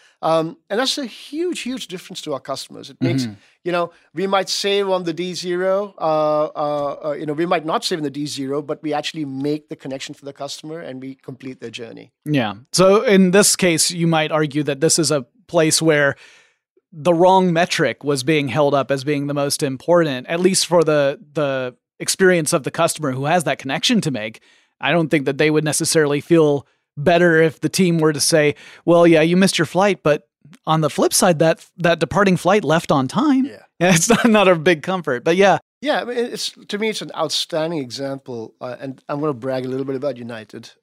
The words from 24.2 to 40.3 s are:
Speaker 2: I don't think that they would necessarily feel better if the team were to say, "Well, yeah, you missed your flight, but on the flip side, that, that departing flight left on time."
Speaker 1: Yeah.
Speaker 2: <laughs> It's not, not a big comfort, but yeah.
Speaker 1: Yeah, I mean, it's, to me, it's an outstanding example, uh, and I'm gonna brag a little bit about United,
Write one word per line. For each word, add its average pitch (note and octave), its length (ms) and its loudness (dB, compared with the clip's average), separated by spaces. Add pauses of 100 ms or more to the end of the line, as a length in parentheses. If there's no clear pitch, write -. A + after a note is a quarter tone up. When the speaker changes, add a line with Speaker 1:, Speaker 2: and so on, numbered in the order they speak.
Speaker 2:
I C3+ 140 0
don't E3 160 0
think D3 160 0
that C#3 120 -2
they D3+ 140 2
would D3+ 140 2
necessarily D3 560 0
feel D3+ 440 2 (300)
better E3+ 460 4
if D#3+ 180 0
the D#3 100 -4
team E3+ 300 2
were D#3 140 2
to C3+ 80 -4
say, D3+ 340 2 (300)
"Well, E3+ 200 6
yeah, E3 160 6
you E3+ 140 2
missed F#3+ 240 2
your D#3+ 60 0
flight, F#3 360 0
but D#3 280 0 (360)
on D#3+ 160 2
the D3+ 80 0
flip C4 240 0
side, F3 260 2
that, D#3+ 240 2 (140)
that E3+ 220 0
departing F3+ 380 2
flight G3 260 2
left D3+ 280 0
on C3+ 180 2
time." C4 360 2
Speaker 1:
Yeah. - 180 -14 (160)
Speaker 2:
<laughs> - 0 -
It's E3+ 300 4
not, A#3 160 4
not G#3+ 220 4
a F#3 80 6
big D#3+ 260 0
comfort, D#3 440 -4
but E3 100 2
yeah. F#3+ 220 6 (240)
Speaker 1:
Yeah, C4 200 -2
I A3 40 -8
mean, B3 120 -6
it's, A#3 340 -6 (180)
to G#3 100 -6
me, A3 100 -2
it's G#3 120 -6
an D#3 140 -12
outstanding D#3+ 640 -4
example, C3 800 -10
uh, B2+ 180 -10
and C3 300 -14
I'm D3 100 -4
gonna D3+ 140 -2
brag C3 320 -6
a - 20 -6
little C3 180 -6
bit C3+ 120 -4
about C3 200 -6
United, A#2 540 -14 (120)